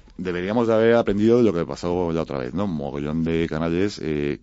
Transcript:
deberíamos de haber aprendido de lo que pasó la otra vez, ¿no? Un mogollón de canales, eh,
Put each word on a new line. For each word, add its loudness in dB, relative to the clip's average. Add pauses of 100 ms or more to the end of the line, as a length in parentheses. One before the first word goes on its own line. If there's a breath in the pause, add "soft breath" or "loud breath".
(180)
deberíamos -2
de 2
haber 6
aprendido 4
de 6
lo 4
que -2
pasó -2
la 0
otra -6
vez, -6
¿no? -2
Un -4
mogollón -4
de 0
canales, -2
eh, -4